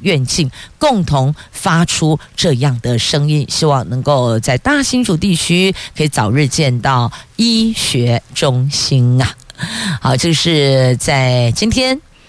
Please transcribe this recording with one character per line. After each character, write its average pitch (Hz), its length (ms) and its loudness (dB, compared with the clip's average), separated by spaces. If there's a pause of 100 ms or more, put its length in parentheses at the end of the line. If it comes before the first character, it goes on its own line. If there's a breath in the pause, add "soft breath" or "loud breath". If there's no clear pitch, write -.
院 139 240 0
庆， 131 240 -2 (300 loud breath)
共 254 260 2
同 139 300 0 (160 loud breath)
发 170 340 0
出 156 340 0 (160 loud breath)
这 175 180 0
样 123 280 0
的 120 160 -2
声 147 320 0
音， 151 180 0
希 - 180 -4
望 135 240 2
能 127 120 -4
够 123 380 2
在 127 180 -2
大 285 240 0
新 254 220 0
竹 202 120 0
地 180 200 0
区 185 380 0 (220 loud breath)
可 156 80 -2
以 156 40 2
早 110 240 0
日 139 160 2
见 123 340 0
到 123 300 0 (240 loud breath)
医 226 380 0
学 120 480 -2 (120)
中 131 380 0
心 127 500 2
啊。 - 140 -2 (640 loud breath)
好， 131 160 0
这 170 160 0
是 135 640 2
在 127 540 2
今 214 180 0
天 262 320 0 (280 soft breath)